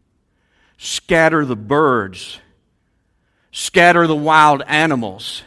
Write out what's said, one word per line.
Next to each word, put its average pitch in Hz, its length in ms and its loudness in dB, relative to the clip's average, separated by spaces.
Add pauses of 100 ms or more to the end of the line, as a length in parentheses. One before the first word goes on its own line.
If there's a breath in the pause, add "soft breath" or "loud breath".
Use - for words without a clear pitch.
(800)
Scatter 160 680 0
the 123 120 -6
birds. 107 840 -4 (1120)
Scatter 175 540 2
the 160 80 0
wild 151 540 2
animals. 135 800 -4